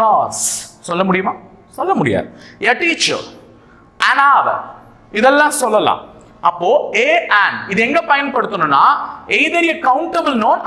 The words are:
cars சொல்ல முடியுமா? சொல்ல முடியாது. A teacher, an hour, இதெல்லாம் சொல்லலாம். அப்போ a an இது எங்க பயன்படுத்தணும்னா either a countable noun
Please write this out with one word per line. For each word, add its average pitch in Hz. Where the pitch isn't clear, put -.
cars 160
சொல்ல 175
முடியுமா? 185
சொல்ல 339
முடியாது. 98
A 247
teacher, 302
an 262
hour, 240
இதெல்லாம் 285
சொல்லலாம். 196
அப்போ 175
a 285
an 180
இது 185
எங்க 311
பயன்படுத்தணும்னா 196
either 320
a -
countable 311
noun 285